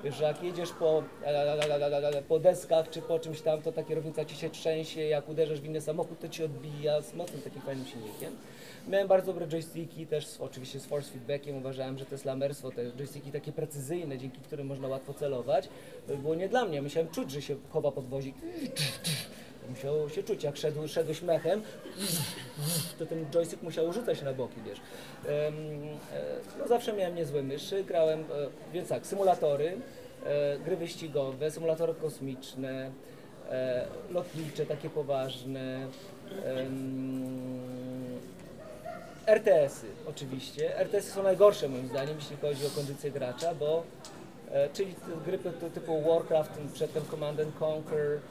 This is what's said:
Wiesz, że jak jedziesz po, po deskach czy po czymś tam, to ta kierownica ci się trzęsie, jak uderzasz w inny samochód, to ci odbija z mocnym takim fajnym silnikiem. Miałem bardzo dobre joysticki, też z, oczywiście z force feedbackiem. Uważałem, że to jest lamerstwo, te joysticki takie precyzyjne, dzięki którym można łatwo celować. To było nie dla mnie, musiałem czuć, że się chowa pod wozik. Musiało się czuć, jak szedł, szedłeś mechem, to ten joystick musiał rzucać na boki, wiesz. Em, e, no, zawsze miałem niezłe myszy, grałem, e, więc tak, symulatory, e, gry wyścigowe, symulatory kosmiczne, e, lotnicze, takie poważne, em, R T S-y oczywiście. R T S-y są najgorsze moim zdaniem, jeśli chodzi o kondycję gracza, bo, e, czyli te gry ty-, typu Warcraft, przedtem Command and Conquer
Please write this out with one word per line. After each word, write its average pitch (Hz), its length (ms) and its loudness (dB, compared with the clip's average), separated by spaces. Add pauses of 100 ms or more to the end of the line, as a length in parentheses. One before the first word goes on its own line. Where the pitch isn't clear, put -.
Wiesz, 143 120 -2
że 151 80 2
jak 151 180 2
jedziesz 175 300 -2
po, 156 300 6 (1300)
po 160 100 6
deskach 160 520 6
czy 160 120 -6
po 165 160 2
czymś 160 220 -4
tam, 156 220 2
to 156 100 0
ta 156 100 -2
kierownica 156 420 0
ci - 120 -8
się 160 140 -2
trzęsie, 160 500 -2
jak 151 280 2
uderzasz 156 320 2
w 139 40 -10
inny 156 160 -2
samochód, 160 400 -2
to 165 80 -8
ci 160 160 -4
odbija 147 580 0
z - 120 -12
mocnym 165 280 -6
takim 135 200 -10
fajnym 131 240 -4
silnikiem. 107 500 -8 (520)
Miałem 196 200 4
bardzo 185 180 8
dobre 170 220 -2
joysticki, 160 580 -4
też 151 200 -2
z, - 140 -12
oczywiście 131 400 -8
z - 60 -14
force 143 240 -4
feedbackiem. 139 460 -6
Uważałem, 131 420 -4
że 135 80 -8
to - 80 -8
jest 135 100 -10
lamerstwo, 135 460 -2
te 120 140 -4 (120)
joysticki 139 360 -8
takie 147 200 -6
precyzyjne, 147 680 -4
dzięki 131 220 -8
którym 139 260 -6
można 135 220 -4
łatwo 135 260 -4
celować. 143 540 2 (400)
To 139 80 0
było 147 180 0
nie 185 140 0
dla 240 160 6
mnie, 147 180 0
musiałem 165 280 2
czuć, 226 200 -2
że 139 120 -4
się 139 140 -2 (140)
chowa 143 220 4
pod 131 140 -4
wozik. 135 280 -4 (1400)
Musiało 143 380 0
się 190 140 -2
czuć, 190 220 0
jak 143 120 0
szedł, 151 320 0
szedłeś 156 340 0
mechem, 170 400 4 (1400)
to 160 80 -2
ten 160 240 -2
joystick 170 320 4
musiał 165 300 2
rzucać 185 300 2
na 139 100 0
boki, 127 240 -2 (100)
wiesz. 101 120 -8
Em, 147 760 -2 (580)
e, 147 100 -4 (360)
no, - 100 -4
zawsze 233 240 4
miałem 185 220 0
niezłe 147 280 0
myszy, 147 420 -2
grałem, 160 360 4
e, 156 40 -4 (480)
więc 170 160 -4
tak, - 180 -2
symulatory, 170 680 4 (500)
e, 143 320 2
gry 175 180 0
wyścigowe, 147 720 -2
symulatory 160 440 2
kosmiczne, 131 960 -4 (600)
e, 127 360 2 (240)
lotnicze, 160 560 -2
takie 151 240 -4
poważne, 131 960 -2 (580)
em, 131 1800 -4 (1080)
R 214 160 10
T 175 200 10
S-y 139 240 0 (200)
oczywiście. 147 720 -4
R 180 120 2
T 202 100 2
S-y 196 120 -2
są 196 120 -2
najgorsze 190 460 10
moim 127 200 -4
zdaniem, 139 280 -2
jeśli 143 200 -8
chodzi 147 300 0
o 135 40 2
kondycję 143 400 -4
gracza, 127 440 -2
bo, 156 280 2 (680)
e, 143 180 4
czyli 185 260 -2
te 165 360 -6
gry 185 80 0
ty-, 170 320 -4
typu 160 320 0
Warcraft, 165 480 6 (240)
przedtem 156 360 0
Command 147 300 -2
and 151 220 0
Conquer 151 580 2 (100)